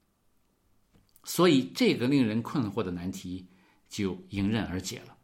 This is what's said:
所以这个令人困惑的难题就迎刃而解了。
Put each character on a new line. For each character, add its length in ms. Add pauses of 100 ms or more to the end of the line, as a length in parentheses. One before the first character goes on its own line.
(1200)
所 260
以 240
这 220
个 120
令 180
人 180
困 260
惑 140
的 80
难 180
题 380 (400)
就 420
迎 200
刃 160
而 140
解 200
了。 240